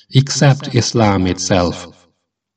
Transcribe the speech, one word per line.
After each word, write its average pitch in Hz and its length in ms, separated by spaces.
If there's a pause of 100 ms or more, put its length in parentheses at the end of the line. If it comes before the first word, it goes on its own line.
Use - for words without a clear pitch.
(140)
except 135 600
Islam 104 520
itself. 90 680 (640)